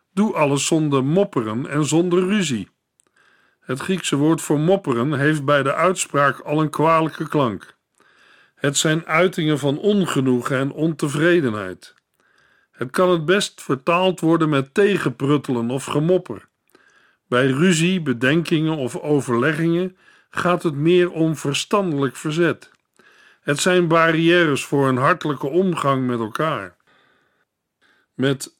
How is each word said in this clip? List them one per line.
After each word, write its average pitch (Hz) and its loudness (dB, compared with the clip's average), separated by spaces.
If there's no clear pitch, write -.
"Doe 202 0
alles 143 0
zonder 147 0
mopperen 139 -2
en 147 -2
zonder 175 0
ruzie." 156 -2
Het 135 -8
Griekse 180 -2
woord 156 2
voor 147 0
mopperen 151 0
heeft 143 0
bij 143 2
de 139 -2
uitspraak 160 0
al 156 -2
een 151 0
kwalijke 160 0
klank. 120 -2
Het 143 -4
zijn 160 0
uitingen 160 0
van 139 -2
ongenoegen 139 0
en 139 -2
ontevredenheid. 147 -2
Het - -10
kan 180 2
het 170 0
best 185 -2
vertaald 180 -2
worden 160 2
met 135 -2
tegenpruttelen 139 0
of 131 -6
gemopper. 160 -2
Bij 127 2
ruzie, 170 2
bedenkingen 151 0
of 127 -6
overleggingen 151 0
gaat 175 0
het 160 -2
meer 175 2
om 160 0
verstandelijk 143 -2
verzet. 160 -4
Het 143 -2
zijn 180 2
barrières 165 4
voor 139 0
een 131 2
hartelijke 147 0
omgang 143 0
met 123 -2
elkaar. 113 -6
Met 135 -2